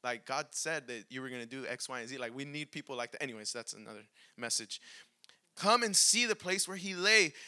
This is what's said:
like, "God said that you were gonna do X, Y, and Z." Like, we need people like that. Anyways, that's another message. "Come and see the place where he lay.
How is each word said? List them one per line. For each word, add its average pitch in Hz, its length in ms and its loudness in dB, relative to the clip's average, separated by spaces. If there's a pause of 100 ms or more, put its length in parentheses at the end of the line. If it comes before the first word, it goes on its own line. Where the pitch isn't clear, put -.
like, 123 220 -4
"God 143 240 -4
said 156 380 -4
that 117 240 -8
you 131 100 -8
were 131 80 -8
gonna 123 160 -8
do 127 220 -8
X, - 200 -6
Y, 127 120 -6
and 117 100 -10
Z." 135 80 -10
Like, 117 160 -6
we 135 120 -8
need 147 260 -10
people 143 240 -10
like 120 160 -4
that. - 100 -10
Anyways, 113 320 -6
that's 117 200 -8
another 107 300 -14 (340)
message. 117 440 -4 (760)
"Come 233 280 4
and 208 120 0
see 240 300 6
the 214 100 2
place 185 320 0
where 190 100 -6
he 190 180 -6
lay. 190 380 6 (140)